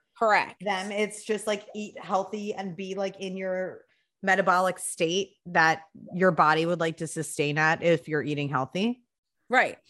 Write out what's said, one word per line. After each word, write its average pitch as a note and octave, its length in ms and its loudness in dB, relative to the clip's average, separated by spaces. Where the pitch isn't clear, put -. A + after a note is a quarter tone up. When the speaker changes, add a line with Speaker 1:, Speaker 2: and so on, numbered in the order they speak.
Speaker 1:
Correct. G#3 440 2
Speaker 2:
them, G3 300 -4
it's G#3 320 -4
just, G#3+ 220 -4
like, G#3 280 -4
eat G#3+ 240 -10
healthy G3+ 540 -4
and F#3+ 240 -8
be, F#3+ 180 -8
like, F#3+ 260 -6
in F#3+ 180 -8
your F#3 480 -6
metabolic F#3 560 4
state - 580 -2
that E3 360 4
your F3+ 200 4
body D#3 340 4
would E3+ 140 0
like E3 180 -2
to E3 80 -6
sustain D3 500 -4
at D#3 260 2
if E3 240 2
you're D3+ 160 -2
eating C#3+ 280 -4
healthy. F3+ 520 -2
Speaker 1:
Right. A3+ 300 0